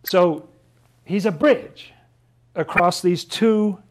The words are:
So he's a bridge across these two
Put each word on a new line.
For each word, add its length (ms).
So 440
he's 220
a 60
bridge 600
across 460
these 240
two 540